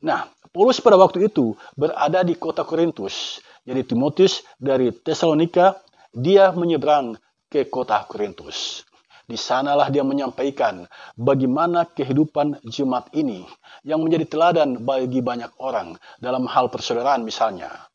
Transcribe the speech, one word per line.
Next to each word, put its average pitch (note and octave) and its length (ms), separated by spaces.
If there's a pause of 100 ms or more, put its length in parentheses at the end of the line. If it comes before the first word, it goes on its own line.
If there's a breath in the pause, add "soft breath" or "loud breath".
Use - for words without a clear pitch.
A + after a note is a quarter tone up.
Nah, - 240 (240)
Paulus A3+ 260
pada G#3 220
waktu F#3 260
itu A#2+ 300 (200 loud breath)
berada D#3 460
di F3 140
kota D#3+ 260
Korintus. - 800 (240 soft breath)
Jadi B2+ 160
Timotius C#3+ 640 (160 soft breath)
dari B2+ 320
Tesalonika, E3 880 (320 soft breath)
dia F#3 400
menyeberang D3 640 (320)
ke C#3 200
kota B2 360
Korintus. - 800 (400 soft breath)
Di A#2 160
sanalah C#3 480
dia C#3 160
menyampaikan C3 800 (320 loud breath)
bagaimana C#3 720
kehidupan D3 720
jemaat B2+ 560
ini A#2+ 240 (400 loud breath)
yang D#3 240
menjadi D#3+ 240
teladan D#3 560
bagi B2+ 360
banyak A#2+ 360
orang A3 400 (240 loud breath)
dalam B2+ 240
hal B2 240
persaudaraan B2 560
misalnya. G2+ 680